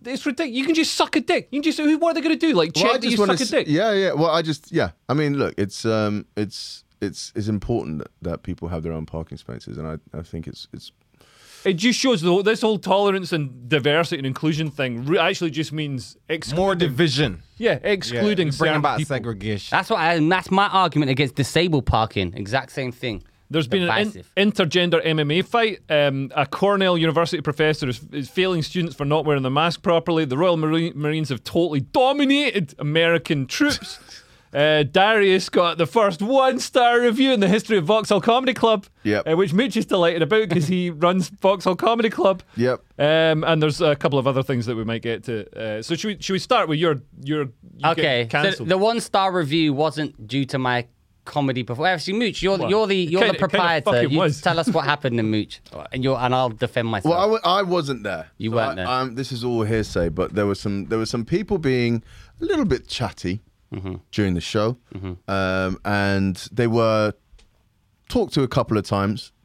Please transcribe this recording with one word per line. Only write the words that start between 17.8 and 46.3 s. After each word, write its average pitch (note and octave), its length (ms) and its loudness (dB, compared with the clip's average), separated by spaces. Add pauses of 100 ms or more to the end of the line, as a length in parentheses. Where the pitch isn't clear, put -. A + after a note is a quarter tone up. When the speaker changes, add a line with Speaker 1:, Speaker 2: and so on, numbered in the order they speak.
Speaker 1:
excluding E3+ 440 -2
Speaker 3:
Yeah, G#3 100 2
bringing E3 180 0
Speaker 1:
certain D#3 300 0
Speaker 3:
back C#3 160 2
Speaker 1:
people. C#3+ 160 -4
Speaker 3:
segregation. G#2+ 640 -6
Speaker 4:
That's F3+ 140 0
what F#3 100 2
I, E3 140 2
and D#3+ 180 4
that's F#3 180 -2
my G3 160 4
argument D3+ 460 2
against C3+ 240 0
disabled D#3 500 0
parking. G#2+ 500 0
Exact A#2+ 360 -4
same B2+ 180 -6
thing. A#2 320 -8 (280)
Speaker 1:
There's D3+ 160 0
been F#3 180 0
an F3 40 0 (100)
in-, G#3 120 0
Speaker 4:
Divisive. F#3+ 260 -18
Speaker 1:
intergender F3+ 680 2
M D#3 160 0
M D3 120 0
A E3+ 100 2
fight. A3+ 480 0
Um, C#3 480 2
a C#3+ 80 2
Cornell F#3+ 540 2
University D#3+ 420 0
professor D3+ 480 0
is, A#2+ 100 -6 (140)
is C#3+ 160 -8
failing F#3 340 0
students E3 320 -4
for C#3+ 120 -6
not D3 180 0
wearing D3 180 2
the C3 80 -2
mask D#3 320 0
properly. E3 440 2
The B2+ 100 -4
Royal F3 220 2
Marine, E3 360 0
Marines D3+ 360 -2
have A#2+ 140 -4
totally D#3+ 360 0
dominated C4+ 1000 0
American D#3 680 0
troops. - 580 -2
Speaker 2:
<laughs> - 40 -20 (420)
Speaker 1:
Uh, D3+ 320 2
Darius F#3+ 680 4
got E3+ 260 2
the E3 80 2
first G3 380 2
one-star B3+ 800 4
review B3+ 320 4
in G#3 60 2
the G3 80 4
history G#3+ 280 2
of E3 80 2
Vauxhall G#3 380 2
Comedy B3+ 320 2
Club, A3 320 2 (160)
Speaker 2:
Yep. - 260 0
Speaker 1:
uh, D#3+ 80 2
which F3+ 160 2
Mitch G#3+ 240 2
is G#3+ 80 0
delighted E3+ 380 2
about G#3+ 260 2
'cause E3 200 0
he F3+ 220 0
<laughs> D#3+ 160 -2
runs F#3 220 2
Vauxhall F#3+ 480 0
Comedy A3+ 320 2
Club. F#3+ 340 2 (140)
Speaker 2:
Yep. A#2+ 240 0 (180)
Speaker 1:
Um, D#3 460 2
and D#3 180 2
there's D#3 200 0
a D3+ 120 4
couple C#3+ 240 0
of B2 80 0
other C3+ 160 2
things B2 220 -2
that A#2+ 100 -4
we A2 100 -4
might A2+ 180 -4
get A#2 220 -4
to. A2 200 -6 (100)
Uh, A2 280 -6
so E3 140 -4
should G#3+ 200 -6
we, - 60 -16
should G3 100 -4